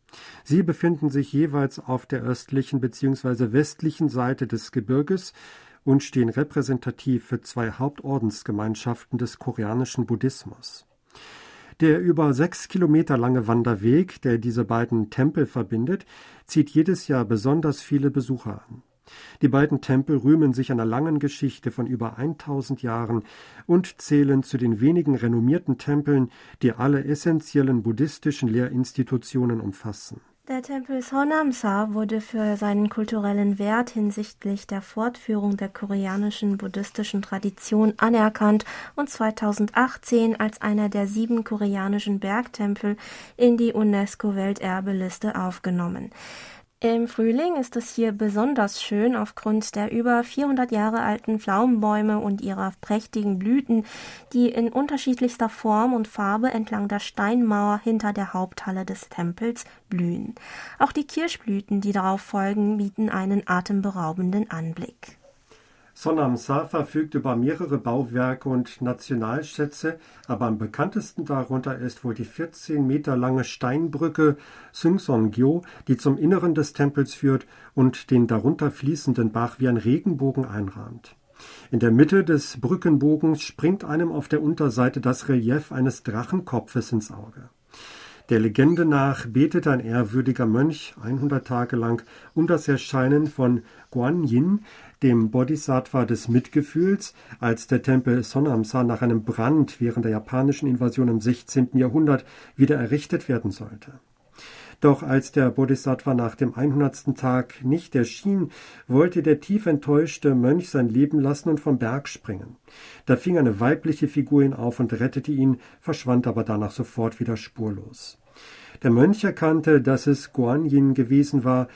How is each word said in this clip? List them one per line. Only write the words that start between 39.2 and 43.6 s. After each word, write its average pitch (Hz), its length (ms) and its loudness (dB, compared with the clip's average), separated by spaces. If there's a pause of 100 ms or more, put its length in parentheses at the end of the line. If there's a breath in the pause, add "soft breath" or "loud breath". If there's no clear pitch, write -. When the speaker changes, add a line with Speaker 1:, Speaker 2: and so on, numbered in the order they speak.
Speaker 2:
als 214 220 -4
einer 208 260 0
der 202 200 -2
sieben 226 360 -2
koreanischen 202 760 -2
Bergtempel 208 760 -4 (400 loud breath)
in 240 220 6
die 233 160 2